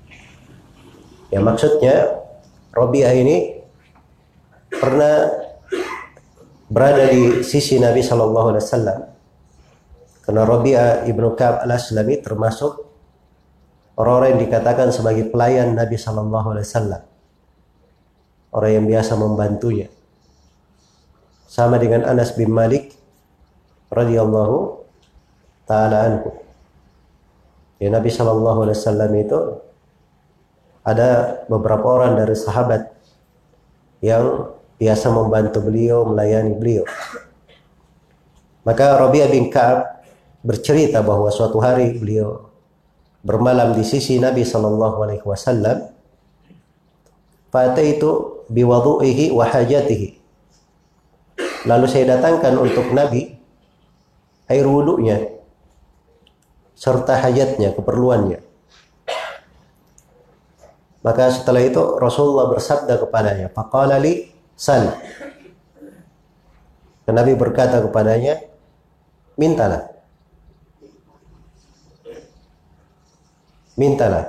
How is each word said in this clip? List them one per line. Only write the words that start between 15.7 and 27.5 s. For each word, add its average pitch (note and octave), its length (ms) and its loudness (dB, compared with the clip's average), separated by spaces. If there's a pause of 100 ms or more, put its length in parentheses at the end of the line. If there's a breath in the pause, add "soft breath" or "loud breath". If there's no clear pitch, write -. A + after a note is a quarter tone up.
Nabi A2+ 240 -2
sallallahu G#2+ 560 -4
alaihi G2+ 160 -6
wasallam. G#2 320 -6 (1500)
Orang G#2+ 160 0
yang G#2+ 160 2
biasa A2 320 0
membantunya. G#2+ 720 -2 (1600)
Sama A#2+ 240 2
dengan A#2 320 2
Anas B2 240 0
bin A2+ 160 -2
Malik A2+ 480 0 (960)
radhiyallahu A#2 960 -2 (800)
ta'ala A2 300 2 (100)
anhu. - 240 -4 (1500)